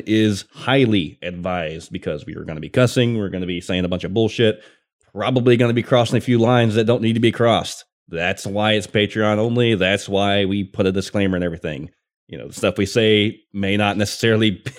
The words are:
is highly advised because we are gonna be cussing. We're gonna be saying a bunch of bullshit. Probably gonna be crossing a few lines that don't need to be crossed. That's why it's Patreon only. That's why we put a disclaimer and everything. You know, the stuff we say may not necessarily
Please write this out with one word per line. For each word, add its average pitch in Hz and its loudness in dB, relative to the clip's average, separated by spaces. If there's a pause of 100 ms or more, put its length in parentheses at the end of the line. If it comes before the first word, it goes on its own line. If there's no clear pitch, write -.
is 107 2
highly 113 0
advised 87 -8
because 80 -8
we 82 -12
are 80 -12
gonna 80 -10
be 76 -12
cussing. 120 2
We're 98 -2
gonna 92 -6
be 87 -4
saying 90 -2
a 87 -2
bunch 90 -4
of 90 -6
bullshit. 110 2 (500)
Probably 123 2
gonna 120 2
be 120 0
crossing 120 2
a - 0
few 120 0
lines 113 4
that 113 2
don't 117 2
need 113 0
to 120 0
be 117 4
crossed. 113 0 (220)
That's 87 -4
why 104 0
it's 101 0
Patreon 107 0
only. 117 2
That's 95 0
why 101 0
we 98 -2
put 95 -2
a 95 2
disclaimer 95 -2
and 90 -2
everything. 82 -8 (380)
You 80 -16
know, 58 -14
the - -20
stuff 98 -2
we 101 0
say 107 2 (120)
may 98 -2
not 101 0
necessarily 107 0 (140)